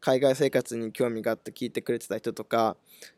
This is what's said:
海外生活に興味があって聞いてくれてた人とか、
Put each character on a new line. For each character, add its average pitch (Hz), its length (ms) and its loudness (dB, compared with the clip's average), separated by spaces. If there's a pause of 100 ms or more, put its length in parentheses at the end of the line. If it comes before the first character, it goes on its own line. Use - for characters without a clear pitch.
海 131 200 4
外 135 140 6
生 139 140 2
活 127 300 0
に 113 140 -4
興 123 180 0
味 113 100 -4
が 113 120 0
あ - 20 2
っ - 40 -18
て - 120 -14
聞 123 160 -6
い 117 40 -4
て - 120 -4
く - 100 -4
れ 120 60 -2
て - 100 -12
た - 80 -2
人 110 160 -4
と 110 120 -10
か、 110 340 0 (400)